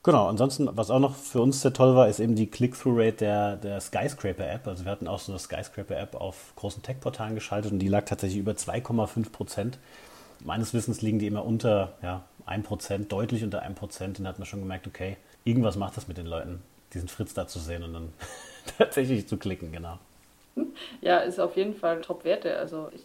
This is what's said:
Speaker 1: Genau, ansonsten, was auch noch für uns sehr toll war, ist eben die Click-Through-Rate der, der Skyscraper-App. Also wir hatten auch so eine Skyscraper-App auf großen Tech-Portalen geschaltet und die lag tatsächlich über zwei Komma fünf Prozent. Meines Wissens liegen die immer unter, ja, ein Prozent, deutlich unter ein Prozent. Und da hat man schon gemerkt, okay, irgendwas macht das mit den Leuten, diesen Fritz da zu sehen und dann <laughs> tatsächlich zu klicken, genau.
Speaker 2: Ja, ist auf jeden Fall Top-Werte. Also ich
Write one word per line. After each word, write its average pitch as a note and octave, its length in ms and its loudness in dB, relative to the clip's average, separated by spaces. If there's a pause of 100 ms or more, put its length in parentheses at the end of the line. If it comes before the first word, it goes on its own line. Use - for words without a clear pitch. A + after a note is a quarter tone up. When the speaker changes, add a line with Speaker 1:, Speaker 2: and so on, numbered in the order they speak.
Speaker 1:
Genau, A#2+ 260 8
ansonsten, C3+ 420 2
was G#2 220 -2
auch C3 80 6
noch C3+ 160 4
für - 240 -2
uns C3+ 220 4
sehr C3 100 4
toll C3 240 8
war, B2+ 100 12
ist G#2 140 2
eben A2+ 160 4
die G#2+ 100 4
Click-Through-Rate A#2+ 680 2
der, G#2 400 2
der G2+ 240 -6
Skyscraper-App. G2+ 880 -4
Also F2+ 160 -8
wir G2 80 -4
hatten F2 160 -6
auch F#2+ 100 -4
so - 140 -10
eine F2+ 80 -8
Skyscraper-App - 760 -8
auf - 400 -10
großen - 260 -8
Tech-Portalen A2+ 540 -6
geschaltet G#2 380 -2
und F#2+ 80 0
die G2 80 2
lag G2+ 160 4
tatsächlich G2 340 -2
über G2+ 160 -2
zwei - 260 -4
Komma A2+ 280 0
fünf - 240 -2
Prozent. A2+ 480 -6 (640)
Meines G#2+ 300 -2
Wissens A2+ 280 0
liegen G#2+ 160 2
die G#2 80 2
immer G#2 180 -2
unter, G#2+ 500 2 (100)
ja, F2+ 180 -4 (220)
ein G2+ 180 -4
Prozent, G2+ 480 -4
deutlich A2 320 0
unter F#2+ 200 -4
ein F#2+ 120 -8
Prozent. F#2+ 460 -10
Und F#2 60 -4
da - 20 -4
hat F2+ 100 -8
man F#2 80 -10
schon G2+ 140 -8
gemerkt, F#2 260 -6
okay, F#2+ 300 -8 (260)
irgendwas A#2 320 4
macht G2 220 -4
das - 100 -10
mit E2+ 120 -10
den E2+ 80 -8
Leuten, E2+ 360 -6 (320)
diesen F2 140 -6
Fritz - 260 -6
da F2+ 140 -4
zu - 100 -10
sehen E2+ 240 -6
und E2 120 -10
dann E2 180 -10 (300)
<laughs> - 360 -16
tatsächlich B2+ 480 2
zu G#2 120 -2
klicken, F2 340 -6
genau. E2+ 260 -10 (1000)
Speaker 2:
Ja, F3 180 6
ist F3+ 220 0
auf F3 160 2
jeden G3+ 180 0
Fall E3 260 0
Top-Werte. E3+ 580 -2
Also D#3+ 360 -6
ich - 100 -16